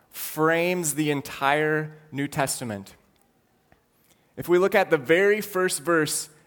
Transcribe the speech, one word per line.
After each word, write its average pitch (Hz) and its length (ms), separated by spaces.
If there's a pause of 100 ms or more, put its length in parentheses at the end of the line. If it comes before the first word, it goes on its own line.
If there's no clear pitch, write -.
(120)
frames 165 840
the 151 160
entire 151 840 (160)
New 139 160
Testament. 123 680 (1400)
If 127 100
we 175 100
look 190 160
at 190 160
the 160 80
very 185 440
first 185 400
verse 156 480 (180)